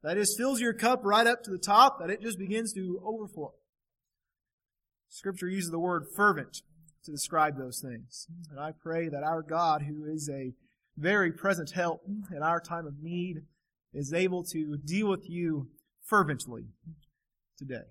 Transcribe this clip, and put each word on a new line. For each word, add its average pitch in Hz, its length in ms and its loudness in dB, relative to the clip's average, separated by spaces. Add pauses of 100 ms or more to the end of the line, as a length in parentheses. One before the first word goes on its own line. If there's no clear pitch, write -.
That 165 140 -2
is, 202 200 2
fills 247 240 0
your 233 140 0
cup 240 280 2
right 208 240 6
up 240 160 2
to 202 80 -10
the 185 80 -4
top, 254 400 8
that 240 120 -4
it 208 100 -2
just 208 180 -6
begins 214 360 -4
to 185 300 -4
overflow. 214 500 -8 (1500)
Scripture 180 400 -6
uses 185 220 -4
the 165 100 -2
word 175 240 0 (100)
fervent 190 440 2 (460)
to 156 80 -12
describe 151 440 2
those 127 240 -8
things. 123 460 -12 (240)
And 143 80 -14
I 156 140 -6
pray 165 360 -2
that 143 140 -4
our 160 180 0
God, 156 420 2
who 151 220 -6
is 151 240 -4
a 135 240 -6 (440)
very 180 340 4
present 170 400 0
help 175 320 -2 (320)
in 143 80 -6
our 165 180 2
time 170 240 -8
of 143 160 -10
need, 170 420 -6 (500)
is 139 200 -6
able 180 300 2
to 156 340 -4
deal 175 320 0
with 185 200 0
you 165 400 -2 (360)
fervently 139 600 2 (920)
today. 127 340 -10